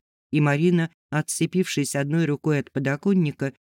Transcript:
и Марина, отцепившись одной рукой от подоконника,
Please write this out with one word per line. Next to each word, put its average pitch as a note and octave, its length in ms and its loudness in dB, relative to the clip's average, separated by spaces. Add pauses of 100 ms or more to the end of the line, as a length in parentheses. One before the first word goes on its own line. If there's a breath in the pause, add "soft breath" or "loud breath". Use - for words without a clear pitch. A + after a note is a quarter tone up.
(320)
и D3+ 100 2
Марина, D#3+ 500 2 (200)
отцепившись D#3 840 -2
одной D3 300 -2
рукой D3 360 -2
от - 120 -10
подоконника, C#3+ 800 -2 (140)